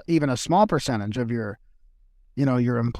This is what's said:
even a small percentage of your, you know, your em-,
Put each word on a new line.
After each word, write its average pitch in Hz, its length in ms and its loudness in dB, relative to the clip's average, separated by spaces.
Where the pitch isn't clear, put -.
even 151 240 2
a 123 60 0
small 196 300 2
percentage 117 520 -2
of 120 120 -4
your, 110 280 -6
you 139 100 2
know, 131 100 2
your 123 220 0
em-, 117 220 0